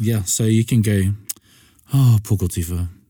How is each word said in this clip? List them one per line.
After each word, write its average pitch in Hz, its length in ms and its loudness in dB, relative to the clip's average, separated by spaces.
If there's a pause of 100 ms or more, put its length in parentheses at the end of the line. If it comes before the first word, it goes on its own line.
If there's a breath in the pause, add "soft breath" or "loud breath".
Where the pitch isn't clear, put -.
Yeah, 110 220 -2
so - 220 -4
you 110 200 2
can 117 160 0
go, 101 320 0 (800 soft breath)
Oh, 127 300 4
poor 104 140 -2
Godzilla. 87 500 -4 (220)